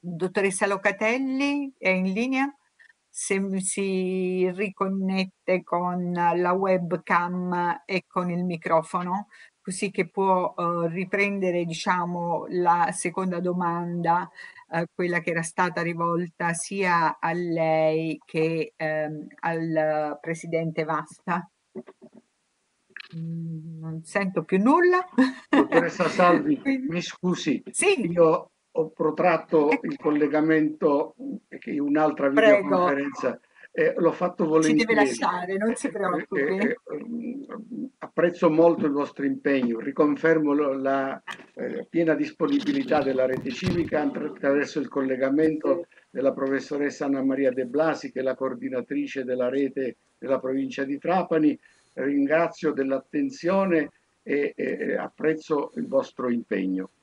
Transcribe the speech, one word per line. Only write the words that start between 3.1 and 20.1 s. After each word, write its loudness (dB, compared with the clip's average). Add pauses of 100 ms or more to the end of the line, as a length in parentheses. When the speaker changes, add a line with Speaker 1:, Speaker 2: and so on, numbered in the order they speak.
Speaker 1:
m-, -2
si 0
riconnette -2
con -2
la 2
webcam 0
e -4
con -4
il -2
microfono, -2 (300)
così -6
che -2
può, 0
eh, -2
riprendere, 0
diciamo, -2
la 2
seconda -4
domanda, -2 (400)
eh, -2
quella -2
che -4
era -2
stata -2
rivolta -2
sia 0
a -2
lei 0
che, -2
ehm, -4 (140)
al 0